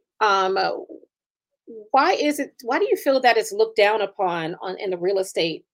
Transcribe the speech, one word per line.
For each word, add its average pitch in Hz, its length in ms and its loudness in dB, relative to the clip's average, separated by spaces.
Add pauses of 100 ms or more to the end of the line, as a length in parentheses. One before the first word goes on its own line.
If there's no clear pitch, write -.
(200)
um, 190 380 2 (1300)
why 294 220 4
is 294 260 0
it, - 140 -6 (100)
why 254 160 -2
do 381 100 0
you 415 80 2
feel 269 240 2
that 233 160 4
it's 214 160 -2
looked 220 240 0
down 214 240 4
upon 175 600 -4
on, 185 160 -8
in 202 120 -6
the 180 80 -4
real 190 220 -2
estate 170 440 -4 (100)